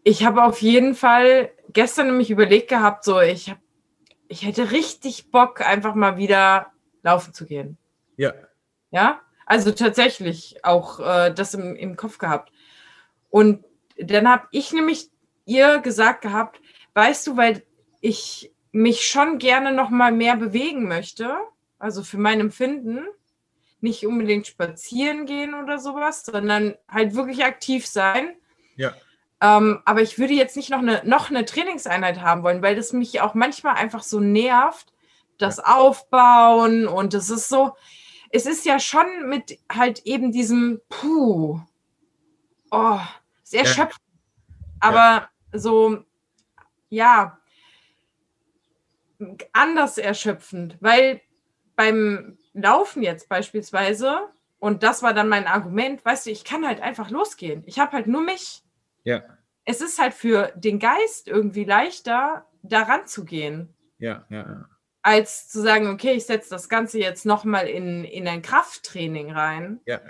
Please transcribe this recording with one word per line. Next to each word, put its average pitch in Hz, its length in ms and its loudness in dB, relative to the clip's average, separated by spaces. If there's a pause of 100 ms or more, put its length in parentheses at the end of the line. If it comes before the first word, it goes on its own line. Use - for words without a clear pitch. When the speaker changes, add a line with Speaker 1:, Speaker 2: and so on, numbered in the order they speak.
Speaker 1:
ich 214 200 4
habe 240 200 4
auf 233 180 2
jeden 247 320 4
Fall 247 560 4 (220)
gestern 247 340 0
nämlich 254 240 0
überlegt 208 380 4
gehabt, 214 360 0
so 190 160 2
ich 175 300 2
hab, 196 80 -16 (680)
ich 175 160 -14
hätte 208 260 -4
richtig - 600 -6
Bock, 247 300 4
einfach 202 340 0
mal 202 220 2
wieder 190 560 2 (300)
laufen 175 300 0
zu 160 140 -18
gehen. 143 300 -12 (400)
Speaker 2:
Ja. 135 160 -2 (580)
Speaker 1:
Ja? 220 300 0 (260)
Also 214 260 2
tatsächlich 180 920 -2
auch, 175 360 0
äh, 175 320 2
das 190 220 -6
im, 185 220 -10
im 185 200 -12
Kopf 214 220 -12
gehabt. 151 340 -6 (800)
Und 208 340 4 (340)
dann 208 300 2
hab 247 220 4
ich - 220 -6
nämlich 320 380 -2 (340)
ihr 277 340 4
gesagt 240 440 0
gehabt, 214 380 -6 (340)
weißt 240 340 2
du, 262 80 -4
weil 233 260 2 (380)
ich - 520 -8 (200)
mich 233 340 2
schon 294 320 0
gerne 269 340 2
noch 262 180 0
mal 240 220 4
mehr 233 240 2
bewegen 233 520 -4
möchte, 180 480 -6 (420)
also 202 240 -10
für - 160 -12
mein 214 220 2
Empfinden, 254 640 -6 (760)
nicht 220 260 -6
unbedingt 208 400 -2
spazieren 262 800 -6
gehen 285 280 -8
oder 285 240 -8
sowas, 294 460 -6
sondern 208 500 -4 (140)
halt 208 260 -2
wirklich 262 300 -4
aktiv 262 420 -4
sein. 220 480 -2 (420)
Speaker 2:
Ja. 131 180 -6 (460)
Speaker 1:
Ähm, 214 440 6
aber 208 180 2
ich 220 160 -2
würde 269 160 0
jetzt 262 220 0
nicht 277 140 -10
noch 269 100 -2
eine, 233 240 0
noch 277 260 2
eine 247 140 -2
Trainingseinheit 190 760 -4
haben 170 220 0
wollen, 175 200 0
weil 196 120 2
das - 180 -6
mich 247 280 -4
auch - 140 -2
manchmal 262 420 -2
einfach 214 260 -6
so - 160 -6
nervt, 240 720 0 (460)
das 202 200 -4
Speaker 2:
Ja. 233 180 4
Speaker 1:
Aufbauen 233 1120 6
und 190 260 -2
es 196 160 -4
ist 226 180 -6
so, 269 260 2 (560)
es 233 160 0
ist 311 180 -6
ja 277 160 2
schon 339 480 -2
mit 262 300 -8 (120)
halt 240 360 0
eben 247 260 -2
diesem 240 560 0
Puh, 208 720 0 (1120)
oh, 220 300 0 (420)
sehr 233 200 -2
Speaker 2:
Ja. 254 60 2
Speaker 1:
erschöpfend, 269 320 0 (840)
Speaker 2:
Ja. 214 60 4
Speaker 1:
aber 226 400 6 (240)
so, 220 500 2 (840)
ja, 220 500 4 (2250)
anders 285 460 0
erschöpfend, 196 840 -8
weil 240 400 2 (540)
beim 214 640 -2 (160)
Laufen 247 480 0
jetzt 170 260 -6
beispielsweise, 208 880 -4 (400)
und 208 240 -4
das 233 200 0
war 233 120 0
dann 214 140 0
mein 202 180 0
Argument, 208 580 -4
weißt 262 220 -2
du, 233 40 -10
ich 214 140 -12
kann 311 220 -8
halt 254 140 -6
einfach 220 300 -10
losgehen. 196 560 -8
Ich - 120 -12
hab 285 140 -2
halt 254 140 -6
nur 262 160 -2
mich. 370 400 -10 (420)
Speaker 2:
Ja. 120 180 -4 (420)
Speaker 1:
Es 233 160 -6
ist 330 180 -8
halt 254 160 0
für 220 420 -2
den 202 220 -2
Geist 311 500 -2
irgendwie 208 360 -2
leichter, 254 800 -2 (160)
da 220 200 0
ranzugehen. 165 920 -6 (240)
Speaker 2:
Ja, 113 320 -10
ja, 107 80 -12
ja. 104 300 -18 (340)
Speaker 1:
Als 214 460 0
zu 214 120 -10
sagen, 214 280 2
okay, 202 240 -4
ich 233 140 -4
setz 214 220 -6
das 180 200 -14
Ganze 226 300 -4
jetzt 185 280 -4
nochmal 208 420 -2
in, 175 360 -8
in 180 220 -12
ein 170 160 -8
Krafttraining 160 880 -6
rein, 156 560 -8
Speaker 2:
Ja, - 240 -8